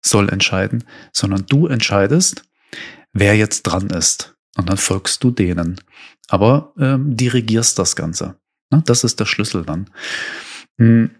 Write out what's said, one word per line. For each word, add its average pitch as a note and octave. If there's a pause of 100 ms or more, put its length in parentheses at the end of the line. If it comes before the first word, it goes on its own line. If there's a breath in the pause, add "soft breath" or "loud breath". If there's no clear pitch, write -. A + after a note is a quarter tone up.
soll G2+
entscheiden, G2 (300 loud breath)
sondern G2
du D3+
entscheidest, A2+ (680 loud breath)
wer G2+
jetzt G#2+
dran F#2+
ist. - (220)
Und F2
dann G2
folgst -
du B2+
denen. F2 (480 loud breath)
Aber, A#2
ähm, C3+
dirigierst A#2
das -
Ganze. E2+ (320)
Ne? D#3
Das A#2+
ist -
der -
Schlüssel -
dann. E2+ (880 loud breath)
Hm. A2+